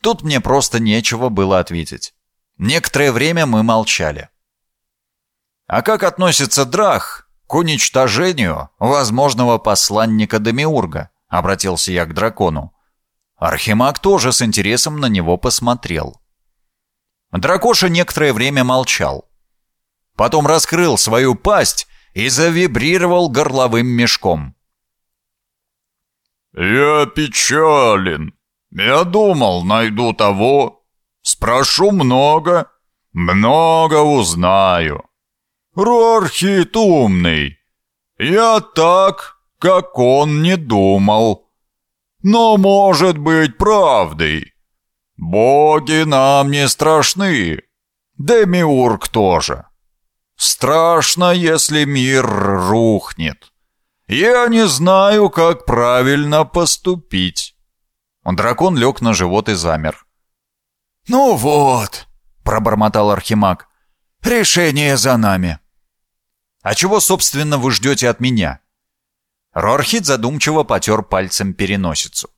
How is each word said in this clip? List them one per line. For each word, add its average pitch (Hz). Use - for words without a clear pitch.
Тут 220
мне 147
просто 127
нечего 113
было 95
ответить. 85
Некоторое 143
время 151
мы 110
молчали. 98
«А -
как 214
относится 156
Драх 143
к -
уничтожению 131
возможного 123
посланника 110
Демиурга?» 113
обратился 92
я 87
к 82
дракону. 87
Архимаг 107
тоже 185
с -
интересом 113
на 139
него 90
посмотрел. 117
Дракоша 185
некоторое 165
время 131
молчал. 123
Потом 147
раскрыл 160
свою 123
пасть -
и 117
завибрировал 170
горловым 127
мешком. 98
«Я 143
печален. 120
Я 131
думал, 165
найду 110
того. 113
Спрошу 135
много, 156
много 151
узнаю. 90
Рорхит 208
умный. 92
Я 214
так, 185
как 180
он, 143
не 180
думал. 104
Но 220
может 190
быть 151
правдой. 98
Боги 143
нам 139
не 143
страшны. 151
Демиург 156
тоже. 82
Страшно, 165
если 160
мир 131
рухнет. 98
Я 240
не 226
знаю, 190
как 170
правильно 135
поступить». 160
Дракон 160
лег 127
на 117
живот 92
и 107
замер. 78
«Ну 254
вот», 131
пробормотал 107
Архимаг, — 98
«решение 165
за 127
нами». 92
«А -
чего, 190
собственно, 147
вы 131
ждете 123
от 113
меня?» 110
Рорхит 139
задумчиво 143
потер 107
пальцем 95
переносицу. 92